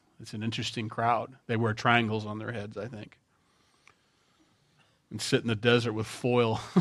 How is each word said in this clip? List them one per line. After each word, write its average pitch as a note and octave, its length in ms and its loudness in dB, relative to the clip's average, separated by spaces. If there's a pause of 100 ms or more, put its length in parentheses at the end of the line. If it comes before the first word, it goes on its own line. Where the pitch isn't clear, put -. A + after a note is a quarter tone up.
(200)
It's A#2 140 -14
an G#2+ 80 -6
interesting A2+ 460 -4
crowd. A#2 460 0 (120)
They A#2 100 0
wear A2 180 2
triangles A2 500 4
on G#2+ 140 -6
their G#2+ 140 -8
heads, G#2 240 -8
I G2+ 100 -8
think, - 320 -14 (1900)
and G#2+ 100 -8
sit B2+ 220 0
in G#2+ 60 -4
the A#2 60 2
desert A#2 380 4
with G#2+ 140 -4
foil A#2+ 540 0 (200)